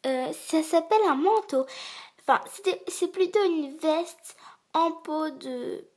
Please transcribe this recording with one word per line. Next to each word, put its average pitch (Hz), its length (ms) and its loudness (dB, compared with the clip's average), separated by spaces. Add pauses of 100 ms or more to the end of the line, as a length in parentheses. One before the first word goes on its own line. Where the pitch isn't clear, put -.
euh, 262 260 -2
ça - 280 0
s'appelle 330 460 2
un 285 80 4
manteau. 320 500 2 (560)
Enfin, 262 200 4 (100)
c'était, 359 380 -4
c'est 359 240 -2
plutôt 381 320 2
une 311 320 -2
veste 320 580 -2 (380)
en 330 180 4
peau 311 380 -4
de 254 680 -8